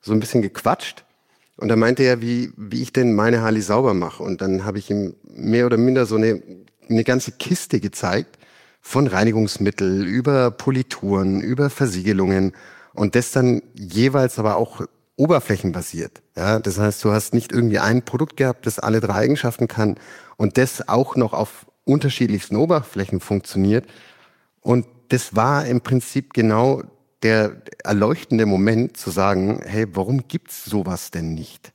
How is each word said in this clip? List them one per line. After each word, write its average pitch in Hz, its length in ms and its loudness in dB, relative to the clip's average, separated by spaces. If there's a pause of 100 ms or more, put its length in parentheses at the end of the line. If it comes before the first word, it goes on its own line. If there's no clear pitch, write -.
so 104 100 -6
ein 110 80 4
bisschen 117 220 0
gequatscht. - 640 -4 (500)
Und - 120 -6
da 110 80 4
meinte 120 280 4
er, 127 180 2
wie, 120 360 -4
wie 107 240 -8
ich 123 100 -8
denn 123 220 2
meine 113 280 4
Harley 110 200 0
sauber 107 320 2
mache. 87 300 -4
Und 90 180 -6
dann 95 240 -2
hab 101 100 -4
ich 101 140 -10
ihm 101 340 -4
mehr 117 440 0
oder 117 100 2
minder 127 280 4
so 107 100 -2
eine, 110 260 2 (480)
eine 113 140 2
ganze 127 280 0
Kiste - 480 -4
gezeigt, 101 580 -4 (440)
von 135 260 0
Reinigungsmittel 98 960 0
über 123 480 0
Polituren, 98 880 -2
über 131 280 -2
Versiegelungen 95 840 0 (400)
und 104 220 -2
das 123 160 0
dann 123 300 2 (140)
jeweils 120 640 0
aber 104 180 0
auch - 240 -4 (340)
oberflächenbasiert. 95 1080 -2 (120)
Ja, 104 240 0
das 98 200 -4
heißt, 104 240 -2
du 107 80 2
hast 107 220 -2
nicht 117 180 0
irgendwie 113 280 2
ein 117 240 2
Produkt 143 340 -6
gehabt, 131 280 -2
das 110 140 -4
alle 110 200 0
drei 101 140 -2
Eigenschaften 117 540 0
kann 107 280 -2 (420)
und 104 200 0
das - 320 0
auch 123 260 0
noch 120 180 0
auf - 340 -6 (160)
unterschiedlichsten 123 720 0
Oberflächen 113 640 0
funktioniert. 101 680 0 (760)
Und 120 260 2 (220)
das 123 260 -2
war 143 320 2
im 123 140 0
Prinzip - 520 -2
genau 117 480 2 (420)
der 110 380 2 (220)
erleuchtende 110 600 2
Moment 110 520 2
zu - 140 -8
sagen, 95 520 0
"Hey, 107 300 -2
warum 110 340 -2
gibt's - 380 -10
sowas 92 460 -4
denn 82 240 -6
nicht?" - 400 -14